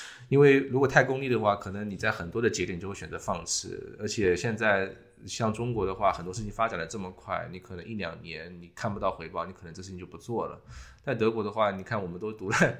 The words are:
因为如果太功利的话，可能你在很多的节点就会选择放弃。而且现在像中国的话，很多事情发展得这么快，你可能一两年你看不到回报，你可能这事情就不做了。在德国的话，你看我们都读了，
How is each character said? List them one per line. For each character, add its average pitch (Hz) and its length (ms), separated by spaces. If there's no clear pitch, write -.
因 139 120
为 139 180
如 135 200
果 135 100
太 139 160
功 135 160
利 139 80
的 120 100
话， 104 180
可 101 140
能 104 180
你 95 80
在 110 140
很 87 200
多 117 100
的 117 80
节 95 160
点 87 160
就 92 80
会 98 60
选 82 160
择 82 80
放 85 260
弃。 - 320
而 107 100
且 95 260
现 110 220
在 98 380
像 110 260
中 120 220
国 101 100
的 95 100
话， 95 180
很 85 120
多 90 80
事 107 100
情 104 80
发 113 160
展 101 120
得 82 80
这 107 120
么 92 120
快， 85 420
你 90 60
可 90 180
能 85 80
一 110 100
两 82 280
年 82 380
你 87 80
看 104 240
不 101 60
到 95 120
回 82 180
报， 85 160
你 92 80
可 - 120
能 82 100
这 92 80
事 95 80
情 90 80
就 90 80
不 82 100
做 98 300
了。 76 160
在 135 120
德 110 160
国 113 140
的 101 80
话， 107 180
你 95 120
看 104 200
我 92 40
们 87 120
都 107 140
读 98 180
了， 113 60